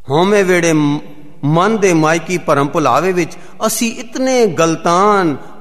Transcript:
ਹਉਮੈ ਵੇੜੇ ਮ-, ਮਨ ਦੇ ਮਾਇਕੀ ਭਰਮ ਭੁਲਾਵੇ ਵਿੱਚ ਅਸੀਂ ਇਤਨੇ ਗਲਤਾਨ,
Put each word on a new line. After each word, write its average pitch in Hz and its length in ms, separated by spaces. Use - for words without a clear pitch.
ਹਉਮੈ 185 360
ਵੇੜੇ 175 300
ਮ-, 147 260
ਮਨ 175 320
ਦੇ 190 160
ਮਾਇਕੀ 165 460
ਭਰਮ 143 280
ਭੁਲਾਵੇ 147 440
ਵਿੱਚ 175 260
ਅਸੀਂ 226 280
ਇਤਨੇ 254 540
ਗਲਤਾਨ, 170 840